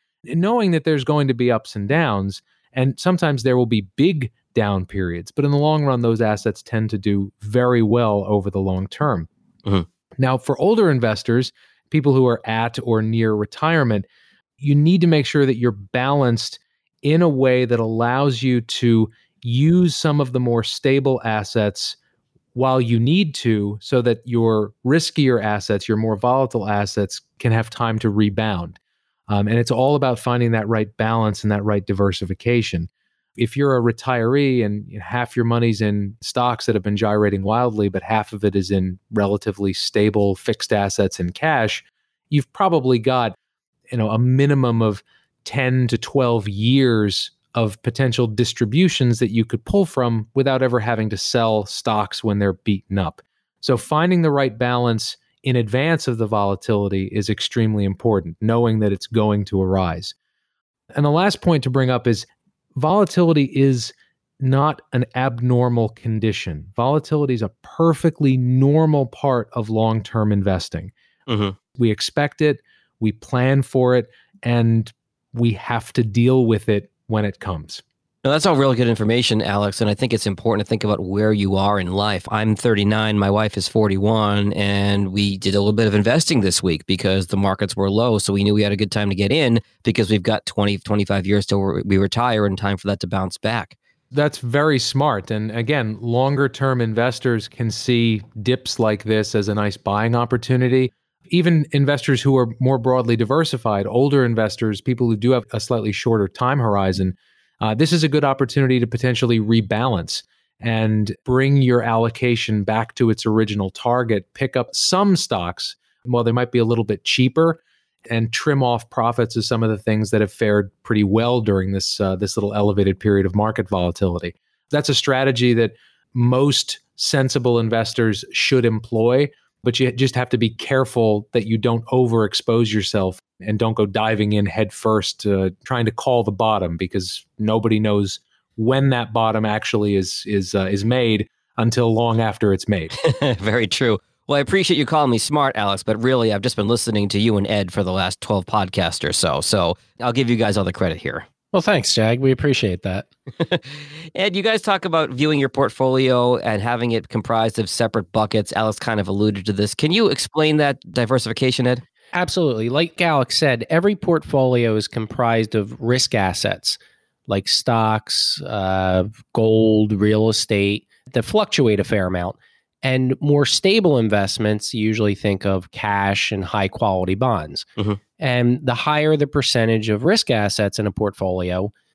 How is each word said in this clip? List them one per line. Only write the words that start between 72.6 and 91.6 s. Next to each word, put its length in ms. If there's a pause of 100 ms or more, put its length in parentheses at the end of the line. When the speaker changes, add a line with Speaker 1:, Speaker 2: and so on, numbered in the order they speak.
Speaker 1:
we 100
plan 520
for 340
it, 120 (360)
and 480 (400)
we 220
have 400
to 100
deal 420
with 220
it 240 (140)
when 180
it 160
comes. 420 (400)
Speaker 2:
Now, 80
that's 160
all 80
really 220
good 100
information, 560
Alex, 380
and 100
I 40
think 180
it's 160
important 360
to 40
think 160
about 160
where 320
you 240
are 240
in 100
life. 400
I'm 240
thirty-nine, 640
my 120
wife 260
is 100
forty-one, 840
and 600
we 240
did 200
a 20
little 140
bit 160
of 60
investing 460
this 220
week 240
because 400
the 100
markets 380
were 160
low, 280
so 140
we 120
knew 100
we 80
had 80
a 60
good 160
time 160
to 80
get 160
in 260 (240)
because 260
we've 140
got 240
twenty, 320
twenty-five 480
years 200
till 380